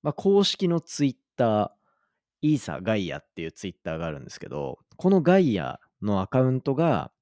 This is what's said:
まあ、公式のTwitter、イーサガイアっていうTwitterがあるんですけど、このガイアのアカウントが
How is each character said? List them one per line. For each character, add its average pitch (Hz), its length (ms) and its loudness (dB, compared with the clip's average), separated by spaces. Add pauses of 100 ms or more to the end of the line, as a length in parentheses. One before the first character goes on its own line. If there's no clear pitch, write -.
ま 151 100 -2
あ、 - 20 -8
公 196 300 4
式 - 240 0
の 170 140 2
Twitter、 117 920 0 (680)
イ 151 140 2
ー - 20 -4
サ 82 240 -8
ガ 107 160 0
イ 87 160 -4
ア 76 60 -8
っ - 140 -18
て 85 80 -12
い 80 40 -6
う 82 80 -8
Twitter 85 440 -8
が 82 80 -6
あ 80 60 -6
る 71 80 -10
ん 62 60 -16
で 60 60 -18
す - 100 -16
け - 80 -14
ど、 69 300 -8 (180)
こ 180 120 0
の 190 120 6
ガ 180 180 4
イ 127 220 2
ア 64 180 -8 (220)
の 104 180 0
ア 95 80 -4
カ 131 140 2
ウ 131 100 2
ン 131 80 -2
ト 135 160 -2
が 131 460 0